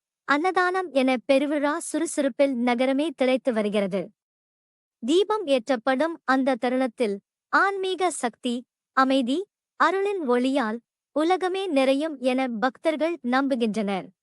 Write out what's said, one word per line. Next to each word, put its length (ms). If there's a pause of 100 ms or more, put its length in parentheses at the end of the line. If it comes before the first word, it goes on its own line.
(240)
அன்னதானம் 680
என 240
பெருவிழா 600
சுறுசுறுப்பில் 760
நகரமே 560
திளைத்து 420
வருகிறது. 580 (960)
தீபம் 400
ஏற்றப்படும் 680 (100)
அந்த 300
தருணத்தில் 680 (280)
ஆன்மீக 640
சக்தி, 540 (280)
அமைதி, 540 (300)
அருளின் 520
ஒளியால் 500 (340)
உலகமே 540
நிறையும் 520
என 300
பக்தர்கள் 760
நம்புகின்றனர். 840 (160)